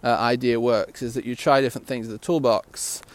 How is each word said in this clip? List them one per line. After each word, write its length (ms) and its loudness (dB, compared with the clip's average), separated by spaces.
uh, 160 2
idea 400 2
works, 440 0
is 100 -8
that 120 -6
you 100 -6
try 260 4
different 240 -4
things 220 -6
in 40 -10
the 60 -10
toolbox. 840 -2